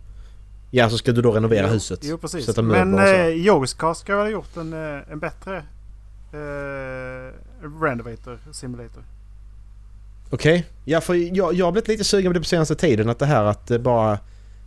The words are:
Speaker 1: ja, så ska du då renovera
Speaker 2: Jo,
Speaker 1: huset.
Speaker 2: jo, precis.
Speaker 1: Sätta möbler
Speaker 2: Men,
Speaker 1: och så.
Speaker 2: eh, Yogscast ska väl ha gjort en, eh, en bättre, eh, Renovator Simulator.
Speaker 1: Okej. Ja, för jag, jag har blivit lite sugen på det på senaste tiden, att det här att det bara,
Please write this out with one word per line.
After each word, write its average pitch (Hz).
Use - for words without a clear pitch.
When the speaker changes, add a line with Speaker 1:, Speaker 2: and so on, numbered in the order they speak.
Speaker 1:
ja, 120
så 113
ska 123
du 120
då 117
renovera 110
Speaker 2:
Jo, 107
Speaker 1:
huset. 95
Speaker 2:
jo, 151
precis. 165
Speaker 1:
Sätta 113
möbler 185
Speaker 2:
Men, 190
Speaker 1:
och 196
så. 190
Speaker 2:
eh, 180
Yogscast 165
ska 196
väl 208
ha 214
gjort 185
en, 165
eh, 151
en 151
bättre, 180
eh, 135
Renovator 120
Simulator. 123
Speaker 1:
Okej. 160
Ja, 160
för 175
jag, 180
jag 185
har 175
blivit 220
lite 214
sugen 190
på 180
det 175
på 160
senaste 160
tiden, 113
att 120
det 143
här 139
att -
det 120
bara, 113